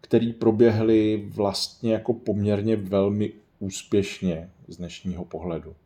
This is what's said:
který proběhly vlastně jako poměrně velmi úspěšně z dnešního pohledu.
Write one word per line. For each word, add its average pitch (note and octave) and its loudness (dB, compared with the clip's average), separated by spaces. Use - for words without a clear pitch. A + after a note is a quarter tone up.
který A#2 2
proběhly A2 4
vlastně G#2 -2
jako A2+ -2
poměrně G#2 0
velmi G2+ 0
úspěšně F#2+ -2
z F2 -18
dnešního F2 -10
pohledu. E2 -8